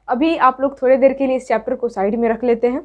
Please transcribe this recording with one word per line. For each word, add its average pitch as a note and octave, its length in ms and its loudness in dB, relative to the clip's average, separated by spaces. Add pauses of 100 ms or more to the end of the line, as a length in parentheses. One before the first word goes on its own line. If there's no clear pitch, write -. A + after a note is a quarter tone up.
अभी D#4 300 0
आप C4 240 2
लोग C#4 200 -2
थोड़ी C4 160 4
देर C4 160 4
के C4+ 140 -2
लिए C4 80 0
इस B3 120 -6
चैप्टर A3+ 280 -2
को A#3+ 140 -4
साइड G#3 260 -2
में A#3 140 0
रख A3+ 140 -4
लेते A#3+ 240 0
हैं C4 180 -4